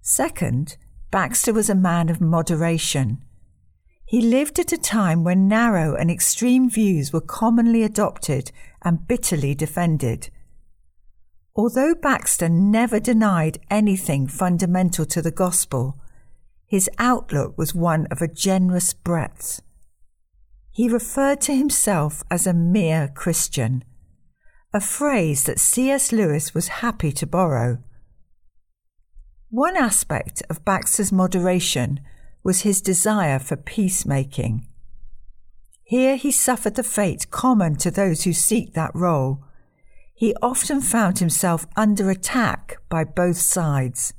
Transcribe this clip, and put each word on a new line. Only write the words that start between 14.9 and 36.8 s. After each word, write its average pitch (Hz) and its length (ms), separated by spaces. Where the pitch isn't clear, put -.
to 170 140
the 160 100
gospel, 139 680
his 190 320
outlook 233 600
was 156 180
one 165 360
of 175 100
a 165 120
generous 185 600
breadth. - 680
He 240 160
referred 277 540
to 285 140
himself 196 760
as 175 160
a 180 60
mere 170 560
Christian, 127 720
a 208 80
phrase 202 680
that - 140
C 254 300
S 269 240
Lewis 156 400
was - 300
happy 165 300
to 147 140
borrow. 127 520
One 294 260
aspect - 720
of - 140
Baxter's 190 480
moderation 180 880
was 185 200
his 202 180
desire 185 600
for 135 180
peacemaking. 139 1080
Here 262 320
he 262 160
suffered 226 440
the 247 80